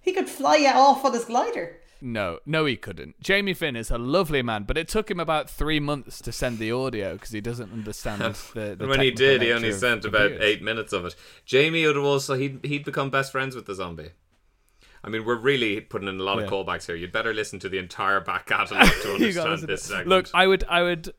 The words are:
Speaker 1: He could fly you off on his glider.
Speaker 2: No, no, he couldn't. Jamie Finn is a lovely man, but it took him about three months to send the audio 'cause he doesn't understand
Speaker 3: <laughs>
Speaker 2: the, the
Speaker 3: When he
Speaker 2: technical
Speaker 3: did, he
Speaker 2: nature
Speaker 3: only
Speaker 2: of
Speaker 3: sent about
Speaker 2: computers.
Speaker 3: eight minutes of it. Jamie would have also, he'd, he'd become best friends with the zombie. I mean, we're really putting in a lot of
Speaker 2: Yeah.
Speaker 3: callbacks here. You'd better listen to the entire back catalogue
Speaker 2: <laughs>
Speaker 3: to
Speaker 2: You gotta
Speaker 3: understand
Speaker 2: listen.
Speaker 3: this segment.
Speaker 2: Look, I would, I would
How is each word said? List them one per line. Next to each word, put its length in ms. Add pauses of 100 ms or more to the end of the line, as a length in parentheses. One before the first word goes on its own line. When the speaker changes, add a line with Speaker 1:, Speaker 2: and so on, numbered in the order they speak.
Speaker 1:
He 100
could 160
fly 300
you 120
off 360
on 80
his 120
glider. 520 (240)
Speaker 2:
No, 440
no, 200
he 100
couldn't. 460
Jamie 320
Finn 240
is 120
a 80
lovely 440
man, 220
but 140
it 120
took 200
him 120
about 280
three 300
months 420
to 120
send 240
the 160
audio 440
'cause 120
he 100
doesn't 320
understand 500
Speaker 3:
<laughs> 320
Speaker 2:
the, 240
the 100
Speaker 3:
When 120
he 120
Speaker 2:
technical 40
Speaker 3:
did, 260
he 60
Speaker 2:
nature 80
Speaker 3:
only 140
Speaker 2:
of 60
Speaker 3:
sent 300
about 160 (100)
Speaker 2:
computers. 180
Speaker 3:
eight 120
minutes 300
of 140
it. 100 (300)
Jamie 400
would 100
have 80
also, 300
he'd, 320
he'd 180
become 260
best 220
friends 240
with 120
the 80
zombie. 340 (960)
I 40
mean, 160
we're 120
really 440
putting 280
in 100
a 40
lot 160
of 60
Speaker 2:
Yeah. 40
Speaker 3:
callbacks 380
here. 80
You'd 180
better 200
listen 260
to 100
the 80
entire 440
back 260
catalogue 480
Speaker 2:
<laughs> 80
Speaker 3:
to 160
Speaker 2:
You 140
gotta 180
Speaker 3:
understand 0
Speaker 2:
listen. 160
Speaker 3:
this 160
segment. 260
Speaker 2:
Look, 240
I 140
would, 220
I 140
would 360